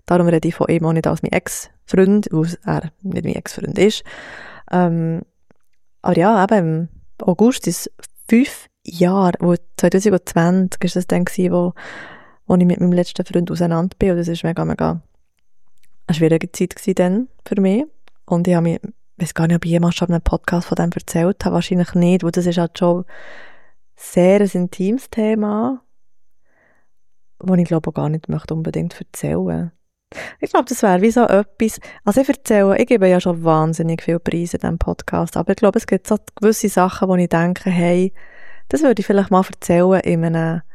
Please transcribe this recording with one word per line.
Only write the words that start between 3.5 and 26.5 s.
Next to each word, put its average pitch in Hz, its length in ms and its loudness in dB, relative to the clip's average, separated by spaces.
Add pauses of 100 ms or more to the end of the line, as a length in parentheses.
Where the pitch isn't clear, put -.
ist. - 260 2 (680)
Ähm, 165 500 0 (800)
aber 180 160 0
ja, 190 260 4
eben 214 140 2
im 165 320 0 (380)
August 214 400 2
ist - 240 -6 (380)
fünf - 380 2 (180)
Jahre, 180 540 2
wo 175 160 2 (220)
zweitausendzwanzig 185 1080 2
ist 180 120 -2
das 180 120 -4
dann 175 180 0
gewesen, 180 280 -2
wo, 175 200 0 (720)
wo 185 100 2
ich 180 100 6
mit 175 140 2
meinem 180 140 2
letzten 175 320 -2
Freund 175 260 -2
auseinander 170 460 -2
bin. 196 140 2
Und 175 60 0
das 175 100 -2
ist 170 160 -6
mega, 165 200 -2
mega 160 380 -2 (1040)
eine 165 80 0
schwierige 165 360 0
Zeit - 240 -6
gewesen 190 200 -4
dann 190 320 0 (180)
für - 140 -4
mich. 196 260 2 (400)
Und 175 220 0
ich 180 80 4
habe 170 80 2
mich, 165 200 0
ich - 80 -12 (260)
weiss - 160 -6
gar 165 140 0
nicht, 170 100 4
ob 170 80 -4
ich 165 60 -2
jemals 170 240 2
schon 175 140 -2
einen 170 120 0
Podcast - 460 -2
von - 80 -2
dem 170 160 0
erzählt - 520 -2
habe. 175 120 0
Wahrscheinlich 175 400 0
nicht, 175 280 4
weil 170 80 0
das 180 140 0
ist 175 120 0
halt 170 200 -2
schon 175 260 2 (920)
sehr 185 440 2
ein 202 100 2
intimes 185 600 -4
Thema, 214 720 -2 (1600)